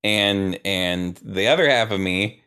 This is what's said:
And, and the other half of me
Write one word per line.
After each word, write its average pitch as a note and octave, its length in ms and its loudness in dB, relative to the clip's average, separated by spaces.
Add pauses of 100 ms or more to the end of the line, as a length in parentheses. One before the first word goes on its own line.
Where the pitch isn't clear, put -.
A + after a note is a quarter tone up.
And, G2+ 600 0
and F2+ 600 -2
the G2 240 -2
other D#3+ 200 4
half A2+ 220 2
of G2 100 -2
me F#2+ 460 -2